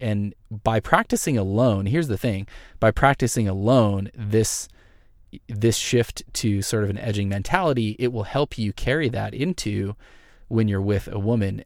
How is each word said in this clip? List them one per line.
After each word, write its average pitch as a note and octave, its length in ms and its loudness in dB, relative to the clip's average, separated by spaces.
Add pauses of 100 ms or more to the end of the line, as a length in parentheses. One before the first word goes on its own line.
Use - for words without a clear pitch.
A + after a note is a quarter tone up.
And G#2 320 -2 (180)
by A2+ 280 0
practicing E3 580 0
alone, G2+ 480 2
here's D3 220 0
the G#2 100 -2
thing, G#2 300 -2 (320)
by A2 120 4
practicing C3 560 2
alone, G2+ 640 2
this, A2 560 0 (800)
this A2+ 300 2
shift - 460 -2 (100)
to G2+ 280 0
sort G#2+ 220 -2
of G2+ 60 -2
an G2+ 80 -4
edging G#2 300 -2
mentality, A#2 720 0
it B2 140 0
will A2 100 -4
help - 340 -2
you G#2+ 140 -2
carry C#3 380 0
that G#2+ 240 -4
into G#2 600 -4 (520)
when A2+ 200 2
you're G2 140 2
with G2+ 260 0
a G2+ 120 -6
woman G#2 460 0